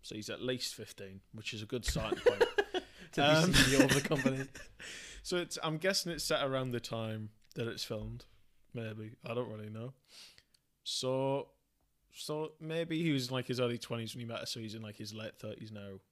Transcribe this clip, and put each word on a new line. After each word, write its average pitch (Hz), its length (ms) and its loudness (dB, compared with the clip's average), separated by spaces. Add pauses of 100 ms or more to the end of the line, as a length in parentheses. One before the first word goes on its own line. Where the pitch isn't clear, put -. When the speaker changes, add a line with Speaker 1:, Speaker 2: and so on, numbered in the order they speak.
Speaker 1:
So - 120 -10
he's 107 160 -6
at 98 120 -6
least 127 320 -2
fifteen, 98 460 -12 (120)
which 110 220 -8
is 107 80 -6
a 107 40 -8
good 120 180 -4
starting - 360 0
point. - 280 6
Speaker 2:
<laughs> 466 60 -8 (600)
To 156 80 2
be 143 40 8
Speaker 1:
Um, 160 260 8
Speaker 2:
C 135 240 8
E - 40 10
O - 60 10
of - 80 6
the 143 140 6
company. 135 440 2
Speaker 1:
<laughs> - 680 -14
So - 140 -2
it's, 175 260 -2
I'm 160 140 0
guessing 175 360 0
it's 147 120 -4
set 156 180 2
around 135 280 0
the 120 100 0
time 110 480 -4 (260)
that 117 140 -2
it's - 160 -4
filmed. 110 400 -6 (480)
Maybe. 110 440 -8 (120)
I 117 60 -4
don't 120 160 -2
really 107 180 -8
know. 113 240 -8 (880)
So, 135 680 0 (640)
so 151 440 -4
maybe 160 440 0
he 165 100 6
was 127 160 2
in, 131 60 -2
like, 123 120 0
his 123 140 0
early 120 160 2
twenties 117 380 -4
when 120 60 -8
he 117 60 -8
met 113 140 -6
her, 117 60 -6
so - 140 -6
he's 110 140 -6
in, 113 60 -8
like, 104 160 -10
his 107 160 -10
late 107 260 -8
thirties 107 340 -8
now 101 260 -10 (140)